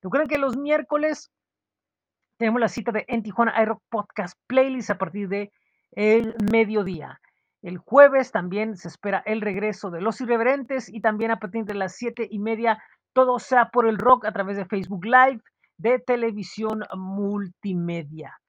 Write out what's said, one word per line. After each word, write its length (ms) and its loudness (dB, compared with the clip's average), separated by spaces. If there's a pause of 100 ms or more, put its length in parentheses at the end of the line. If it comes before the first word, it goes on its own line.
Recuerden 240 -2
que 100 -2
los 180 0
miércoles 720 -2 (1040)
tenemos 240 0
la 60 2
cita 240 -4
de 160 -4
En 160 -4
Tijuana 400 0
iRock 260 -2
Podcast 480 -8 (120)
Playlist 420 0
a 80 -2
partir 300 -4
de 240 -6 (400)
el 420 2 (160)
mediodía. 720 0 (420)
El 160 -10
jueves 540 6
también 440 -4
se 120 -14
espera 360 -4
el 160 -2
regreso 520 -4
de 80 -8
Los 200 -4
Irreverentes 680 -2
y 140 -12
también 280 0
a 80 0
partir 280 -6
de 80 -6
las 200 -4
siete 340 -6
y 120 -8
media, 420 -2 (300)
Todo 260 4
sea 300 2
por 180 2
el 100 2
rock 280 4
a 80 -2
través 240 -4
de 80 -6
Facebook 400 -6
Live 360 6 (360)
de 240 0
Televisión 840 -4 (140)
Multimedia. 1500 -6